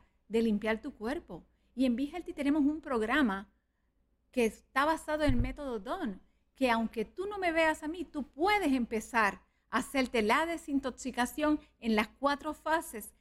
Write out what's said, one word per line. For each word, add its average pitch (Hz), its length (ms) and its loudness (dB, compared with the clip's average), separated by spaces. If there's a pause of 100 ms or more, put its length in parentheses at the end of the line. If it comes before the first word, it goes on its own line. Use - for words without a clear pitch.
(280)
de 226 140 0
limpiar 220 400 0
tu 277 120 -12
cuerpo. 220 520 -8 (300)
Y 254 100 2
en 247 100 2
Be 277 160 -4
Healthy 349 220 -10
tenemos 285 300 0
un 302 180 0
programa 226 680 0 (840)
que 240 140 2
está - 380 -2
basado 311 400 0
en 285 120 4
el 240 40 4
método 262 400 -4
Don, 240 400 -6 (360)
que 254 160 2
aunque 226 340 0
tú 370 220 -8
no 415 100 -4
me 370 140 0
veas 320 320 2
a 302 40 -6
mí, 339 160 -6
tú 285 200 -8
puedes 370 500 2
empezar 220 680 0 (280)
a 214 80 -2
hacerte 254 460 0
la 254 240 4
desintoxicación 285 1120 -2 (200)
en 226 160 0
las 214 120 2
cuatro 285 480 -2
fases 320 640 -2